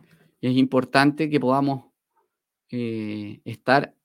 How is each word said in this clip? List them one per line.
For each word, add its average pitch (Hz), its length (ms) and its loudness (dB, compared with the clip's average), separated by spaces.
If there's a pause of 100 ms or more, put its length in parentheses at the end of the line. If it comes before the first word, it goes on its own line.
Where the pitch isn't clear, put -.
(400)
Y 127 80 -4
es 127 80 0
importante 135 760 2
que 147 100 0
podamos, 135 460 -2 (840)
eh, 107 760 -10
estar 127 600 -2